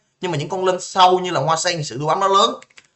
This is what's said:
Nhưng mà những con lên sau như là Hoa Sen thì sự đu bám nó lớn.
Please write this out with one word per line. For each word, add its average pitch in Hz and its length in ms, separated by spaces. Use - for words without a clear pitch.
Nhưng 185 100
mà 165 60
những 143 120
con 185 160
lên 180 160
sau 185 380
như 180 120
là 156 100
Hoa 156 160
Sen 175 200
thì 151 80
sự 117 140
đu 147 80
bám 160 140
nó 196 80
lớn. 214 260